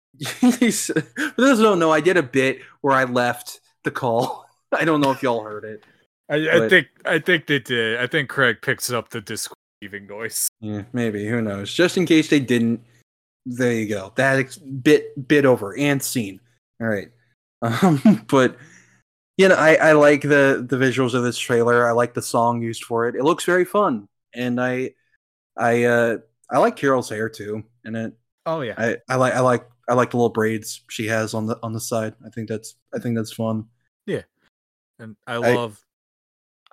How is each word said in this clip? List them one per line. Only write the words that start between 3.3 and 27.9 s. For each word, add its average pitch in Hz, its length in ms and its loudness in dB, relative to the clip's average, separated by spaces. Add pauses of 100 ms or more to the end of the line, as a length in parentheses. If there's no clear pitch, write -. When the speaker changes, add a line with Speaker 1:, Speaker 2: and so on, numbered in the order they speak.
Speaker 1:
the 143 80 -4
call. 123 540 -2 (160)
<laughs> - 100 -12
I 147 140 0
don't 156 160 2
know 139 100 2
if 127 120 -6
y'all 117 200 -2
heard 107 220 -14
it. 107 180 -16 (460)
Speaker 2:
I, 147 60 -2
I 156 240 2
Speaker 1:
But 113 100 2
Speaker 2:
think, 175 180 6 (160)
I 170 160 -2
think 170 280 0
they 143 120 0
did. 117 400 -2
I 127 80 -2
think 143 220 -4
Craig 120 320 0
picks 143 300 -6
up 117 180 -6
the 117 120 -10
disc - 300 -12 (300)
weaving 101 240 -18
noise. 107 420 -8 (120)
Speaker 1:
Yeah, 104 240 -8 (100)
maybe. 104 340 -4
Who 117 140 -4
knows? 101 320 -8
Just 175 240 0
in 180 80 2
case 160 240 2
they 147 100 4
didn't, 117 420 0 (680)
there 123 260 -2
you 113 160 -4
go. 98 260 -8
That 135 220 2
ex-, 127 220 -4
bit, 143 680 0
bit 147 160 4
over 107 320 2
and 143 280 0
scene. 98 360 -6 (420)
All 113 60 -4
right. 101 260 -4
<laughs> - 40 -20 (460)
Um, 151 640 4
but, 131 300 2 (800)
you 190 100 6
know, 185 80 6
I, 156 200 6
I 156 180 4
like 147 280 6
the, 139 460 2
the 131 100 -2
visuals 127 380 0
of 123 80 0
this 120 140 -4
trailer. 120 500 2
I 117 40 0
like 120 240 0
the 117 60 -4
song 120 400 0
used 113 220 -8
for 117 240 -2
it. 120 80 -4
It 117 80 -4
looks 160 220 0
very 180 200 2
fun. 165 420 -2 (260)
And 123 280 -4
I, 127 300 -4 (680)
I, 120 280 2
uh, 117 320 2 (340)
I 120 80 0
like 233 160 0
Carol's 135 340 -2
hair 110 200 -6
too. 107 340 -10 (200)
And 110 140 -10